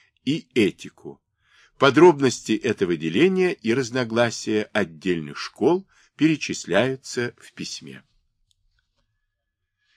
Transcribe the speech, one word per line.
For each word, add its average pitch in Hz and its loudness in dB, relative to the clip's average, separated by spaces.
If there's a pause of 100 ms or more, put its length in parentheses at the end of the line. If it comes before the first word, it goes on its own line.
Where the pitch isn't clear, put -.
(240)
и 143 -6
этику. - -4 (560)
Подробности 139 4
этого 101 -2
деления 170 0
и - -4
разногласия 113 -2
отдельных 82 -4
школ 175 -2 (300)
перечисляются 127 -2
в - -20
письме. - -16 (1900)